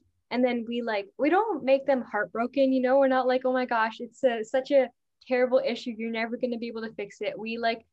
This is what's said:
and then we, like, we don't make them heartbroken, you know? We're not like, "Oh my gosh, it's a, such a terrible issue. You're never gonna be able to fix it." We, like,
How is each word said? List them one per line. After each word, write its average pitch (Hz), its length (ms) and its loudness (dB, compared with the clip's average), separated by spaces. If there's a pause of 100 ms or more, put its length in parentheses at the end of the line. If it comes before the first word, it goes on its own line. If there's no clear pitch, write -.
(300)
and 247 140 0
then 240 240 0
we, 240 140 -4
like, 214 260 -4 (100)
we 277 120 2
don't 370 340 0
make 269 220 2
them 262 240 0
heartbroken, 247 640 0
you 262 100 2
know? 254 180 4
We're 269 80 6
not 254 200 2
like, 254 180 2
"Oh 254 80 2
my 254 120 0
gosh, 226 340 -2
it's - 240 -8
a, 233 200 2
such 262 280 -2
a 262 180 6 (380)
terrible 254 380 2
issue. 240 320 -4
You're 226 140 -6
never 226 260 -4
gonna 240 200 -4
be 226 100 -8
able 226 160 -8
to 226 100 -10
fix 202 280 -10
it." 202 160 -4
We, 226 200 -6
like, 226 360 -2